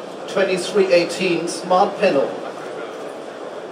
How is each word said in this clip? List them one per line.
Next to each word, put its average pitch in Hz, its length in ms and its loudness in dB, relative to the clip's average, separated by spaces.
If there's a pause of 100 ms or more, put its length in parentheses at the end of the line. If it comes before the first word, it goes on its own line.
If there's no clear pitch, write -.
(260)
twenty-three 185 640 2
eighteen 170 560 2
Smart 185 520 2
Panel. 139 280 4 (1400)